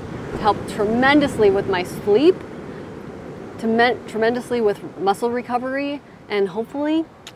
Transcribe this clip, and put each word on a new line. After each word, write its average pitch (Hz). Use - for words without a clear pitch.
helped -
tremendously 240
with 196
my 185
sleep, 233
tremen-, 226
tremendously 240
with 202
muscle 196
recovery, 262
and 202
hopefully 285